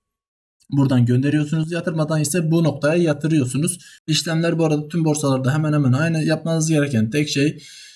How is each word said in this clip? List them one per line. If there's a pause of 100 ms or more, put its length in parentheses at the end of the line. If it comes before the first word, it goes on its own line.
(720)
Buradan
gönderiyorsunuz.
Yatırmadan
ise
bu
noktaya
yatırıyorsunuz. (280)
İşlemler
bu
arada
tüm
borsalarda
hemen
hemen
aynı.
Yapmanız
gereken
tek
şey (340)